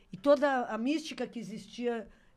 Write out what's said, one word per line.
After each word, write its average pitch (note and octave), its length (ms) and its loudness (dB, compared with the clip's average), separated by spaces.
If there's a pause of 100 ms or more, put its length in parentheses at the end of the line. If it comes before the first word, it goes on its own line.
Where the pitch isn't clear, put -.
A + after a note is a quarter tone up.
(120)
e F3+ 60 -12
toda C#4 480 4
a A3 100 -4
mística B3+ 500 -2
que A#3+ 120 -12
existia A3+ 680 -6 (300)